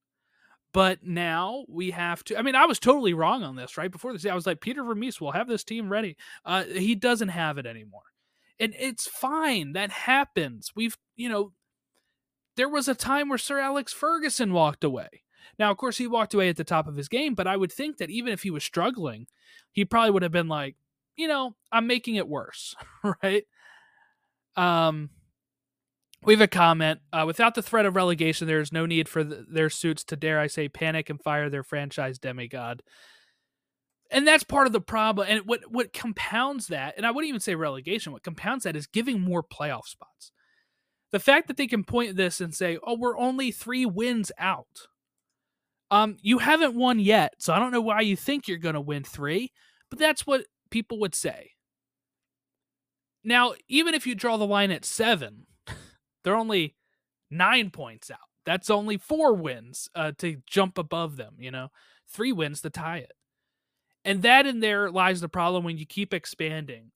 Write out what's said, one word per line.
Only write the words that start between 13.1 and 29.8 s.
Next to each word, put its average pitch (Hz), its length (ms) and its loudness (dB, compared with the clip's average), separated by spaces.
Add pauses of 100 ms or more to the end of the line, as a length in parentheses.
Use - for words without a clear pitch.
where 269 100 -2
Sir 277 220 -4
Alex 277 320 -4
Ferguson 294 600 0
walked 156 300 2
away. 127 400 -4 (360)
Now, 208 120 4
of 196 60 0
course, 247 220 -4
he 247 80 -4
walked 226 280 0
away 196 160 4
at 165 60 -2
the 165 80 -6
top 156 220 0
of 147 100 -10
his 143 120 -8
game, 269 260 -2
but 190 120 -2
I 190 100 0
would 190 160 -2
think 294 240 -6
that 165 140 -8
even 233 220 -4
if 196 100 -6
he 196 80 -4
was 147 120 -6
struggling, 170 640 -4 (460)
he 202 120 0
probably 226 260 4
would 190 120 4
have 175 100 0
been 165 160 2
like, 143 280 -6 (400)
"You 320 120 -2
know, 262 280 -2 (160)
I'm 226 140 4
making 240 300 -2
it 190 120 -2
worse," - 480 -10 (260)
<laughs> 202 200 -2
right? 196 220 2 (1080)
Um, 165 560 2 (1120)
we 214 100 8
have 214 80 10
a 214 80 10
comment, 160 520 4 (120)
uh, 160 140 0
"Without 233 280 4
the 233 80 -4
threat 220 240 2
of 185 100 0
relegation, 165 500 2
there 156 140 2
is 147 120 -6
no 165 140 -2
need 160 220 2
for 160 160 -2
th-, 147 240 -10
their 160 220 2
suits 160 340 -2